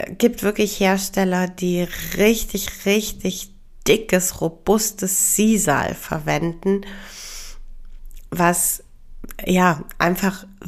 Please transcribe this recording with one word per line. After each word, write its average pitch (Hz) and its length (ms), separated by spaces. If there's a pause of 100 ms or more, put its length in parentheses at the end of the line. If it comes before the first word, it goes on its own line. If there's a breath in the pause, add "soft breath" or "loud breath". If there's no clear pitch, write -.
(180)
gibt 240 240
wirklich 208 380
Hersteller, 190 640
die 180 400 (300)
richtig, - 680
richtig 202 680 (320)
dickes, - 540
robustes - 960
Sisal 202 580
verwenden, 165 880 (1500 loud breath)
was, 175 520 (640)
ja, 180 380 (140)
einfach 185 460 (240)